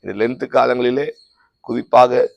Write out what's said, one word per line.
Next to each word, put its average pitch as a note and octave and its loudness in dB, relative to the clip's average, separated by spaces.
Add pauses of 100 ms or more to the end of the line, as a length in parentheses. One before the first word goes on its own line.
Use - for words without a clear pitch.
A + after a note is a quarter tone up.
இந்த G2+ -6
லென்த் B2+ -6
காலங்களிலே B2 0 (500)
குறிப்பாக B2 2